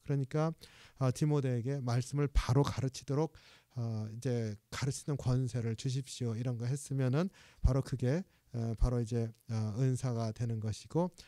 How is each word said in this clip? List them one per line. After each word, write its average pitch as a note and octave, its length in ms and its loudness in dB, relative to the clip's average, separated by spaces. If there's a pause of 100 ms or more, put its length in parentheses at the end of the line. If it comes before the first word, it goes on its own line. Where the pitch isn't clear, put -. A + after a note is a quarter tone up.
그러니까, D3 480 0 (460)
어, C3 160 2
디모데에게 C3+ 680 2
말씀을 B2+ 520 0
바로 C#3 300 6
가르치도록, C3+ 720 -2 (420)
어, A2+ 320 -4 (100)
이제 A#2+ 380 -2 (160)
가르치는 C#3 460 -4
권세를 B2 580 0
주십시오 B2+ 600 -4
이런 A#2+ 220 -2
거 A#2 80 -4
했으면은 C3+ 640 0 (320)
바로 C3 200 6
그게, C3+ 420 0 (300)
어, A#2 240 -2
바로 B2 220 2
이제, A#2 320 -2 (180)
어, G#2+ 280 -2
은사가 B2 540 0
되는 A#2 280 -4
것이고 D3+ 520 -2 (160)